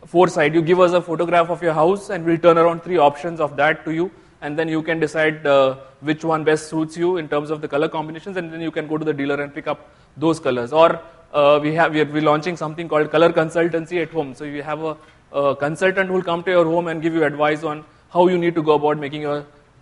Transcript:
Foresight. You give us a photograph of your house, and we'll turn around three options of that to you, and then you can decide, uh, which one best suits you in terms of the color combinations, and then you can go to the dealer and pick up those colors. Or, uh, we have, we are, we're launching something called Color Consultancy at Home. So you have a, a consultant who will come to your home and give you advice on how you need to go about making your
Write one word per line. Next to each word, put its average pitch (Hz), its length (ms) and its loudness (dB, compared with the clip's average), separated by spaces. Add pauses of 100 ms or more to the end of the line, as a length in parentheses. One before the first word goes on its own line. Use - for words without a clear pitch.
Foresight. 170 480 2
You 165 80 4
give 175 180 2
us 180 120 6
a 175 100 2
photograph 170 480 0
of 165 120 -4
your 165 120 0
house, 180 340 0
and 180 160 -6
we'll 165 140 0
turn 165 180 6
around 165 260 2
three 180 140 -4
options 160 440 2
of 139 160 -4
that 156 280 0
to 160 80 -6
you, 170 180 -4 (300)
and 151 180 -6
then 165 100 -2
you 160 140 -2
can 165 160 -4
decide, 156 480 -2
uh, 135 300 4 (240)
which 156 240 -4
one 160 200 -2
best 156 240 0
suits 156 280 -4
you 175 220 -2
in 151 100 -8
terms 147 220 -4
of 151 100 -6
the 151 80 -8
color 147 200 -2
combinations, 160 500 -8
and 170 120 -8
then 165 100 -12
you 165 100 -6
can 156 160 -6
go 156 100 -4
to 156 80 -6
the 156 80 -2
dealer 143 300 -4
and 143 120 -10
pick 151 120 -12
up 147 240 -8 (260)
those 156 240 0
colors. 123 320 -2
Or, 165 280 4 (320)
uh, 147 300 4
we 151 120 -2
have, 160 180 2
we 151 80 0
are, 147 60 2
we're 151 160 -4
launching 156 340 0
something 156 320 -8
called 151 220 0
Color 165 220 4
Consultancy 165 720 0
at 156 80 -6
Home. 147 240 -6
So 151 100 -14
you 143 180 -10
have 151 200 -8
a, 156 140 -6 (360)
a 139 240 0
consultant 185 520 0
who 185 60 -2
will 185 80 0
come 170 220 -4
to 190 60 -2
your 175 140 4
home 170 240 0
and 160 120 -6
give 160 140 -2
you 165 100 2
advice 151 400 0
on 151 200 -8 (260)
how 180 180 4
you 180 80 2
need 170 180 0
to 165 80 0
go 151 100 4
about 151 260 2
making 147 240 -8
your 147 240 -6 (360)